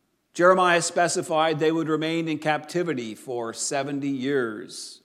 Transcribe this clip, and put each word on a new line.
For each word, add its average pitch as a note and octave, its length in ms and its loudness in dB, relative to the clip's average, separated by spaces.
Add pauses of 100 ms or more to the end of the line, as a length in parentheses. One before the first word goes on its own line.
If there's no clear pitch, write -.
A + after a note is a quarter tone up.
(340)
Jeremiah F3+ 480 6
specified E3 760 0
they D#3 140 2
would D#3+ 160 0
remain D#3+ 400 -2
in D3+ 100 -2
captivity D3+ 760 -4
for A#2 400 -8
seventy C#3+ 560 -4
years. B2+ 960 -4